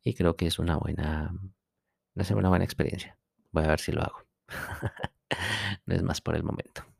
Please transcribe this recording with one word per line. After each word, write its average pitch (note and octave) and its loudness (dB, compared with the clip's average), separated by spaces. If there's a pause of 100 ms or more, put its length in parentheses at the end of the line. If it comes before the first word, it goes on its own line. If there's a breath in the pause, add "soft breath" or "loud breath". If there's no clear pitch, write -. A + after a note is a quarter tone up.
Y A#2 2
creo E2+ 4
que F2 0
es E2+ -2
una E2+ 2
buena, D#2 -2 (800)
no F#2 -2
sé, G2 2
una F#2 4
buena F2+ 6
experiencia. - -4 (340)
Voy D#2+ 2
a D#2 4
ver D#2 4
si - -4
lo - 0
hago. - -8 (240)
<laughs> - -8 (720 loud breath)
No F2 0
es F2+ 2
más F2+ -2
por D#2+ -2
el E2 0
momento. - -6 (140)